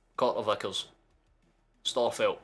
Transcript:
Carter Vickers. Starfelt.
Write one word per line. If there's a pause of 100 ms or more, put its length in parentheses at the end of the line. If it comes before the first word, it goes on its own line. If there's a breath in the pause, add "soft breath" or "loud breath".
(180)
Carter
Vickers. (960)
Starfelt.